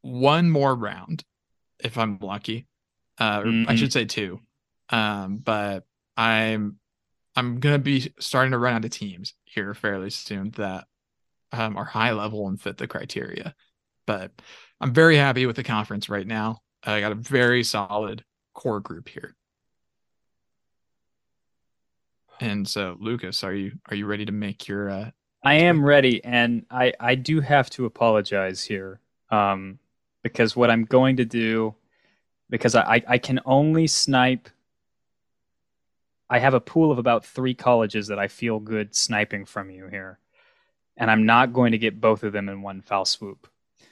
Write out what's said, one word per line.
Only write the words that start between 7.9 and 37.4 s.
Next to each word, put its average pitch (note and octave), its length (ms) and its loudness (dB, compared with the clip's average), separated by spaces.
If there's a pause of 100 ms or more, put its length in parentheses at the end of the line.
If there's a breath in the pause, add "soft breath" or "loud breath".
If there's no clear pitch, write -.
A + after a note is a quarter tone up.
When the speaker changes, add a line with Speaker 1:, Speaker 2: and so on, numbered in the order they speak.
Speaker 1:
starting C3 320 0
to B2 60 0
run B2 160 0
out A2+ 100 -2
of A2+ 80 -8
teams F#2+ 420 -12 (100)
here G2+ 300 -8
fairly G2 360 -6
soon G2+ 420 -10
that, F#2+ 340 -10 (640)
um, A2 260 -6
are G2+ 80 -8
high A2+ 280 -2
level G#2 340 -6
and F#2+ 140 -6
fit - 160 -8
the - 100 -8
criteria. - 680 -10 (520)
But F#2+ 240 -6 (500 soft breath)
I'm C3 120 -2
very D#3+ 240 8
happy B2+ 300 4
with A#2+ 100 -2
the A#2+ 80 -8
conference G#2+ 440 -4
right G2+ 180 -4
now. A2 340 -4 (240)
I G#2+ 160 0
got G#2 100 -2
a G#2 60 -6
very B2 480 2
solid G#2+ 580 -6 (320)
core G#2+ 260 -6
group E2 280 -14
here. - 260 -16 (3000)
And G#2 280 -4
so, F#2 320 -6
Lucas, A2 420 -8
are F#2+ 120 -6
you, G2 180 -6 (180)
are G#2 60 -6
you G2+ 100 -6
ready G#2 180 -6
to G2 80 -8
make G#2 360 -8
your, G2+ 220 -6
uh, G2+ 200 -10 (320)
Speaker 2:
I C#3+ 120 6
am D#3+ 300 6
ready, C3+ 400 6
and A#2+ 460 0
I, B2+ 300 2
I A#2+ 160 0
do D3+ 240 -2
have C#3+ 300 2
to B2+ 140 -6
apologize G2+ 800 0
here, F#2+ 380 -8 (300)
um, G2 480 -2 (440)
because A2+ 320 0
what A#2+ 160 4
I'm A2+ 140 4
going C3 320 4
to B2 80 2
do A2+ 500 -2 (760)
because A#2 240 0
I, - 80 6
I, A#2 260 2
I B2 100 2
can B2+ 260 -2
only D#3 420 4
snipe. B2+ 640 2 (1800)
I B2 80 4
have C3 160 4
a A#2+ 60 4
pool D#3+ 320 2
of A#2+ 60 0
about A#2 260 2
three B2+ 300 -6